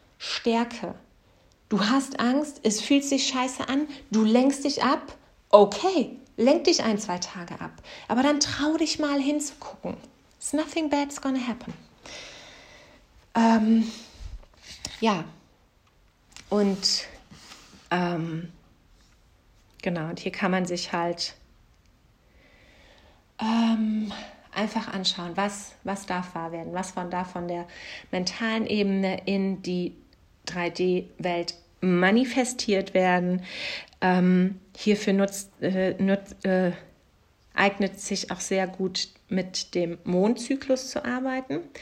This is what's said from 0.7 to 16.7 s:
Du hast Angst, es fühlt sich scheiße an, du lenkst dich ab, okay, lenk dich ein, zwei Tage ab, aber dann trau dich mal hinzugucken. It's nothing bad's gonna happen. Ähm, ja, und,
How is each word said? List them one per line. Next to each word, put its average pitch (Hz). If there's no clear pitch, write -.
Du 196
hast 262
Angst, 269
es 214
fühlt 277
sich 269
scheiße 262
an, 277
du 220
lenkst 254
dich 277
ab, -
okay, 220
lenk 285
dich 349
ein, 220
zwei 180
Tage 175
ab, 165
aber 226
dann 294
trau 302
dich 311
mal 285
hinzugucken. -
It's -
nothing 311
bad's 285
gonna 262
happen. -
Ähm, 226
ja, 202
und, 202